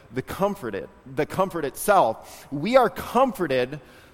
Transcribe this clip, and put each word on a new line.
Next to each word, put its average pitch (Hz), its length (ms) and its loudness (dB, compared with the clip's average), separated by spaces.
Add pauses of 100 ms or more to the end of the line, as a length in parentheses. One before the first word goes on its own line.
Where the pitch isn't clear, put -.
(160)
the 131 80 -4
comforted, 117 680 -4 (160)
the 135 220 -4
comfort 175 360 -2
itself. 139 880 0
We 175 240 2
are 247 140 6
comforted 151 920 0 (340)